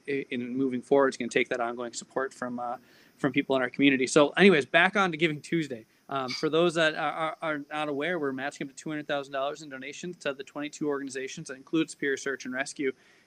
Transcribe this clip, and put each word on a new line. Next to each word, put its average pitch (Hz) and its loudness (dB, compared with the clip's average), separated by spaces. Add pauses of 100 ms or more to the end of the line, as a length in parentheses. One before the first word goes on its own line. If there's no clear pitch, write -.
i-, 135 -4
in 123 -6
moving 127 0
forward, 139 6
it's 127 0
gonna 120 -6
take 127 0
that 123 -2
ongoing 120 -4
support 135 -6
from, 123 -8
uh, 120 -6 (400)
from 135 -2
people 135 0
in 131 2
our 123 -2
community. 135 4
So 147 6
anyways, 170 8
back 175 4
on 190 2
to 156 -6
Giving 151 0
Tuesday. 135 -4 (220)
Um, 135 -4
for 151 -2
those 165 4
that 160 2
are, 156 -2
are, 160 -4
are 151 -2 (100)
not 151 -4
aware, 151 -2
we're 143 0
matching 139 -6
up 135 -16
to - -20
two 160 -8
hundred 151 -6
thousand 143 -4
dollars 143 -4
in 156 -14
donations 139 -10
to 143 -4
the 135 -10
twenty-two 147 -6
organizations. 135 -6
That 131 -10
includes 156 -2
Superior 139 -2
Search 135 -4
and 127 -6
Rescue, 135 -4 (340)